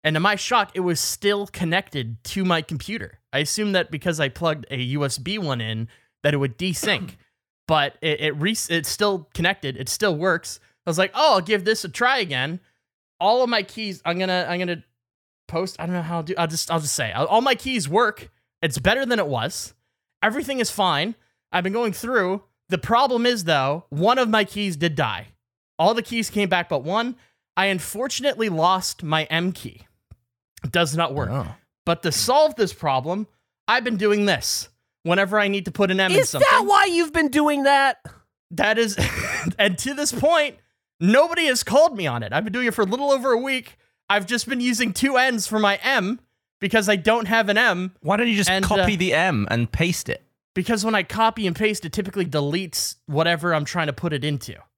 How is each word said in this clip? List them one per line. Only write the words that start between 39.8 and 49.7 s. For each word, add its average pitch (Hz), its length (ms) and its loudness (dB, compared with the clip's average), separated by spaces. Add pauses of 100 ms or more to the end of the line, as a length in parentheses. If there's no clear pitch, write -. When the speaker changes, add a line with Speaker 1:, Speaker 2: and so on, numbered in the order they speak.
Speaker 1:
this 285 180 -2
point, 294 440 2 (440)
nobody 320 460 4
has 254 180 0
called 294 320 4
me 185 120 -2
on 120 160 -2
it. 107 100 -8
I've 160 100 0
been 214 100 -6
doing 247 140 0
it 220 60 0
for 233 80 0
a 202 40 4
little 262 260 0
over 262 200 2
a 233 60 4
week. 262 400 -4 (320)
I've 202 160 2
just 233 220 -2
been 247 140 -4
using 240 320 0
two 269 240 2
N's 247 300 2
for 214 120 0
my 202 240 4
M 233 360 0 (400)
because 202 300 2
I 208 60 6
don't 214 320 2
have 220 220 2
an 208 80 4
M. 185 440 2
Speaker 2:
Why 185 160 0
don't 240 100 2
you 220 80 2
just 196 140 2
Speaker 1:
And, 190 160 2
Speaker 2:
copy 196 280 2
Speaker 1:
uh, 185 40 0
Speaker 2:
the 180 160 2
M 151 360 2
and 117 220 0